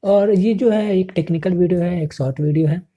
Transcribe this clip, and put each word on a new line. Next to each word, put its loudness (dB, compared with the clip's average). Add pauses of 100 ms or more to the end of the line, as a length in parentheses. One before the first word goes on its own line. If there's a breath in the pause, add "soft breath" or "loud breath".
और 2
ये 2
जो 2
है 0
एक -2
टेक्निकल -2
वीडियो 0
है, -2
एक -6
शॉर्ट -4
वीडियो 0
है। -2 (160)